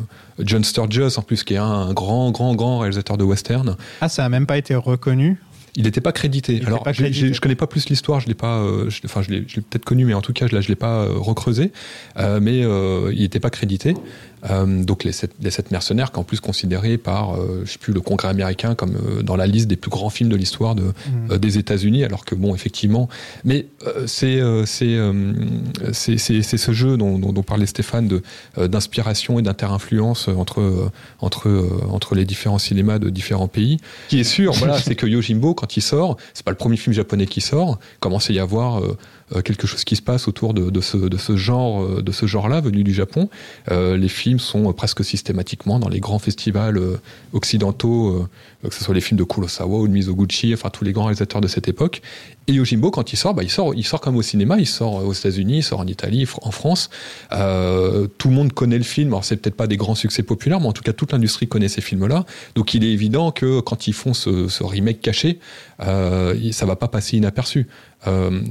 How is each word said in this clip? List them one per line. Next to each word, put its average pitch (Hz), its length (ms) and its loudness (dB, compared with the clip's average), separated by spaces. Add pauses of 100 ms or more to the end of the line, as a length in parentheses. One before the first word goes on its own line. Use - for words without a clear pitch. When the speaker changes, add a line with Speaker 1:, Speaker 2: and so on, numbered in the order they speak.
(460)
Speaker 1:
John 107 180 2
Sturges, 120 540 0
en 117 60 -4
plus, - 200 -2
qui 98 120 -2
est - 20 0
un, 104 80 0
un 98 280 0
grand, 113 380 0
grand, 120 240 0
grand 120 240 0
réalisateur 101 380 -2
de 101 80 2
western. 110 500 0 (240)
Speaker 2:
Ah, 165 80 0
ça 147 160 0
a 123 60 2
même 127 160 2
pas 143 120 0
été 143 180 0
reconnu ? 131 640 2 (380)
Speaker 1:
Il 110 40 2
n'était 110 180 2
pas - 100 0
crédité. 135 420 0
Speaker 2:
Il 113 60 2
était 123 80 -2
Speaker 1:
Alors, 110 140 0
Speaker 2:
pas 139 100 -2
Speaker 1:
j'ai, 127 120 0
Speaker 2:
crédité. 139 240 2
Speaker 1:
j'ai, 131 80 2
je - 60 -8
connais 135 120 2
pas 151 140 0
plus - 200 -2
l'histoire, 143 320 2
je 120 80 -4
l'ai 113 60 -2
pas, 117 280 0
euh, 101 280 0
je, - 160 -8
enfin, - 160 -2
je 95 80 -2
l'ai, 98 180 -2
je - 100 -8
l'ai 107 40 -4
peut-être - 240 -6
connu, 127 200 4
mais 110 100 4
en 98 60 0
tout 120 120 -4
cas, 120 140 0
je, 110 80 0
là, 101 60 2
je 98 80 -2
l'ai 104 60 2
pas, 113 280 0
euh, 101 140 0
recreusé. 113 540 0 (460)
Euh, 101 240 0
mais, 120 220 2
euh, 98 520 0
il 107 80 0
était 98 160 0
pas 117 120 0
crédité. 104 420 -2 (580)
Euh, 95 320 2
donc 98 200 0
les 87 80 0
sept, - 200 -6 (100)
les 95 80 -2
sept - 220 -4
mercenaires, 117 400 0
qu'en 90 120 -4
plus - 160 -4
considérés 101 600 0
par, 95 360 -2
euh, 92 300 -4
je 98 60 -10
sais - 80 -14
plus, - 120 -4
le 92 100 2
Congrès 95 260 -2
américain 95 480 0
comme, - 200 -2
euh, 104 280 -2
dans 92 120 -2
la 92 120 2
liste 110 200 4
des 101 100 2
plus - 120 -8
grands 98 220 -4
films 117 180 0
de 107 60 2
l'histoire 110 400 0
de, 95 80 0
Speaker 2:
Mhm. 95 100 0 (380)
Speaker 1:
euh, 95 80 2
des 104 180 2
États-Unis, 104 460 2
alors 101 200 -4
que - 120 -4
bon, 98 180 0
effectivement, 107 560 0 (340)
mais, 135 220 2 (220)
euh, - 180 -4
c'est, 131 340 0
euh, 113 280 2
c'est, 117 280 0
euh, 101 380 2 (580)
c'est, 110 280 0
c'est, 107 240 2
c'est 117 140 0
ce 117 140 0
jeu 127 260 4
dont, 98 200 2
dont, 98 160 0
dont 98 100 0
parlait 104 220 2
Stéphane - 420 -2
de, 92 140 2 (380)
euh, 90 80 2
d'inspiration 107 720 0
et - 20 2
d'inter-influence 107 840 0
entre, 92 340 0
euh, 95 300 2 (280)
entre, - 300 -2
euh, 95 180 2 (220)
entre 101 240 -2
les 95 120 4
différents 101 340 0
cinémas 101 400 2
de 101 100 0
différents 95 380 -2
pays. 123 300 2 (280)
Ce - 60 -20
qui 135 80 4
est 120 40 4
sûr, 180 300 2
voilà, 135 240 2
Speaker 2:
<laughs> - 20 2
Speaker 1:
c'est 127 160 0
que 120 120 0
Yojimbo, 120 480 2
quand - 220 -8
il 101 40 0
sort, 156 340 2 (200)
c'est - 100 -14
pas 95 60 0
le 95 60 -4
premier 113 200 2
film 120 160 0
japonais 101 320 2
qui - 160 -4
sort. 147 380 0 (200)
Commence 101 300 -2
à 107 40 0
y 95 60 2
avoir, 110 440 0
euh, 101 140 -2 (380)
euh, 92 60 0
quelque - 260 -2
chose - 160 -4
qui - 140 0
se - 40 -4
passe 123 280 0
autour 110 240 -2
de, 92 160 2
de 95 100 0
ce, - 160 -4
de 92 220 2
ce 104 180 0
genre, 110 480 0
euh, 92 180 -2
de 95 120 -2
ce 110 140 0
genre-là 107 340 0
venu 101 240 2
du 98 80 2
Japon. 123 360 0 (420)
Euh, 92 260 2
les 95 100 2
films 123 320 0
sont, 104 300 0
euh, - 20 2
presque 98 320 -2
systématiquement 98 760 -2
dans 104 100 0
les 92 100 -2
grands 101 200 0
festivals, 104 580 0
euh, 92 180 0 (380)
occidentaux, 110 720 0 (560)
euh, - 60 -6
que - 40 -8
ce - 120 -10
soit 95 100 0
les 90 60 2
films 107 160 0
de 90 80 4
Kurosawa 92 540 -2
ou 107 80 4
de 98 60 4
Mizoguchi, 98 600 2
enfin 104 160 -4
tous - 160 -8
les 98 80 0
grands 104 120 0
réalisateurs 104 360 0
de 104 60 2
cette - 200 -2
époque. 151 340 -2 (460)
Et 139 60 2
Yojimbo, 123 380 4
quand 127 200 -4
il - 60 -4
sort, 196 160 0
bah, 101 100 0
il 87 60 -4
sort, 170 260 0
il 110 100 -4
sort - 140 -2
comme 127 160 0
au 117 60 2
cinéma, 107 380 2
il 156 60 4
sort, 107 360 -2
euh, - 40 -2
aux 98 80 0
États-Unis, 101 440 0
il 156 60 0
sort - 180 -2
en 90 60 -4
Italie, 101 380 0
fr-, - 180 -10
en 107 80 -4
France. - 380 0 (440)
Euh, 95 720 2 (100)
tout 135 120 2
le 127 60 6
monde 143 180 2
connaît 120 240 2
le 120 60 0
film. 147 260 0
Alors 98 160 -2
c'est 107 120 0
peut-être - 180 -4
pas 110 120 -2
des 101 100 0
grands 107 180 0
succès 110 280 -2
populaires, 143 360 0
mais 143 80 0
en 107 60 0
tout - 100 -8
cas 113 100 0
toute - 180 -2
l'industrie 113 360 0
connaît 104 200 2
ces 104 140 -2
films-là. 110 440 0 (300)
Donc 110 180 0
il 113 120 4
est 110 60 4
évident 113 400 2
que 131 280 2
quand - 280 -4
ils 107 60 0
font 127 200 -2
ce, 92 340 0
ce 95 160 -2
remake 101 380 0
caché, 160 380 0 (440)
euh, 92 580 2
il, 113 120 -2
ça - 120 -2
va 95 100 2
pas 120 120 -4
passer 110 300 -2
inaperçu. 113 500 0 (380)
Euh, 95 460 0